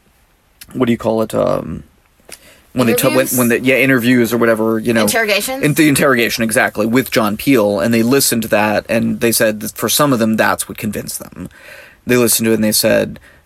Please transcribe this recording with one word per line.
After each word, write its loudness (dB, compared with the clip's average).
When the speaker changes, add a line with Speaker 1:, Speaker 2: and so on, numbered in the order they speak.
Speaker 1:
what 0
do 2
you 0
call 0
it? -4
Um, -2
when -10
they 0
t-, -2
when, 2
Speaker 2:
Interviews? 0
Speaker 1:
when 0
the, 0
yeah, 0
interviews 2
or 0
whatever, 0
you -2
know. 2
Speaker 2:
Interrogations? -2
Speaker 1:
In 2
the 4
interrogation, 2
exactly, 0
with 0
John 0
Peel, 2
and 0
they 2
listened 2
to -8
that, 0
and -2
they 2
said 0
that -10
for -4
some 0
of 0
them, 0
that's -2
what -12
convinced -8
them. -16
They 2
listened 2
to 2
it, 2
and 0
they 2
said, 0